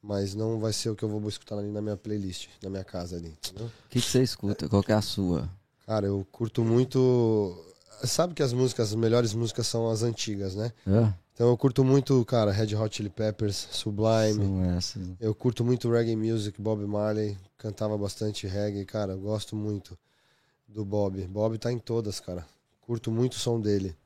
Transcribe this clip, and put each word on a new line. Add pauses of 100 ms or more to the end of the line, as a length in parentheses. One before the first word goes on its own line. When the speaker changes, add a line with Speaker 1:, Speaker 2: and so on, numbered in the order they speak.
Speaker 1:
Mas
não
vai
ser
o
que
eu
vou
escutar
ali
na
minha
playlist, (140)
na
minha
casa
ali, (160)
entendeu?
Speaker 2:
O (200)
que
que
você
escuta?
Qual
que
é
a
sua? (380)
Speaker 1:
Cara,
eu
curto
muito. (460)
Sabe
que
as
músicas,
as
melhores
músicas
são
as
antigas,
né? (160)
Speaker 2:
É? (220)
Speaker 1:
Então
eu
curto
muito,
cara,
Red
Hot
Chili
Peppers,
Sublime. (100)
Speaker 2:
São (120)
essas. (160)
Speaker 1:
Eu
curto
muito
reggae
music,
Bob
Marley. (220)
Cantava
bastante
reggae,
cara,
eu
gosto
muito (720)
do
Bob.
Bob
tá
em
todas,
cara. (340)
Curto
muito
o
som
dele.